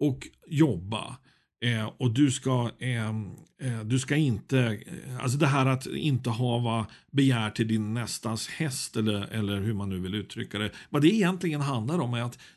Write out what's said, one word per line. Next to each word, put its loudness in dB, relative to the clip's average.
och 0
jobba. 0
Eh, 0
och 2
du 6
ska, 0
eh, -2
eh, -2
du 2
ska 0
inte, 2
eh, -10
alltså 2
det 4
här 4
att 0
inte 0
hava 0
begär 4
till 0
din 0
nästas -6
häst -4
eller, 0
eller -2
hur 0
man -4
nu -4
vill -4
uttrycka -6
det. -2
Vad 2
det 10
egentligen 2
handlar 0
om -2
är -2
att -6